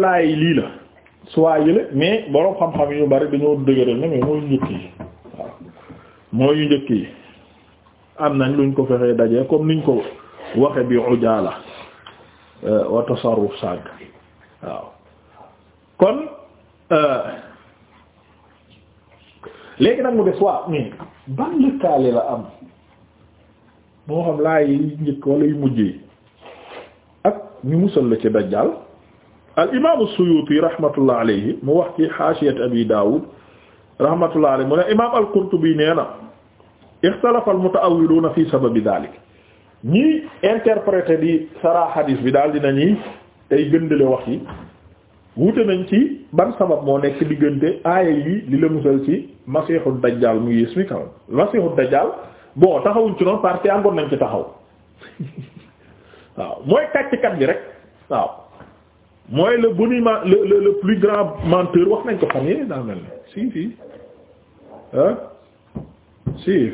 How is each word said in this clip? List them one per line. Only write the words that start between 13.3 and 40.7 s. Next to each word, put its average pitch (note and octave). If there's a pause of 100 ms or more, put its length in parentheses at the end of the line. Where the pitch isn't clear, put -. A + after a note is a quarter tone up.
sànq. F2+ (760)
Waaw. G1+ (1080)
Kon, A3+ (720)
euh, D3 (2500)
léegi A3+
nag B3
mu G#3
des F#3
waa G3
mais C#3 (380)
ban A#3+
lëkkaale D#3
la A#2
am A2+ (1600)
moo D#3
xam D3+
laay D#3
yi D3
njëkk C#3
wala D3
yu D3
mujj C3
yi F#2 (1200)
ak G3+ (280)
ñu D3
musal D#3+
la A2+
ci A2
Dajjal. G#2 (840)
Al F3
imaamu C#4 (100)
Suyuti D#3
rahmatullah C#3+
alayhi G#2+
mu C3+
wax -
ci D#3+
Haashiyat D3
Abi A#2
Daawud G#2+ (800)
rahmatullah D#3
alayhi C3+
mu D3+
ne F3+
imaam A#3
al-Qurtubi F#3+
nee D#3
na D3+ (960)
ixtalafa A3+
al-muta'awwiluuna E3+
fi D#3+
sababi A#2
daalik. G2+ (720)
Ñi C4+ (200)
interprété G3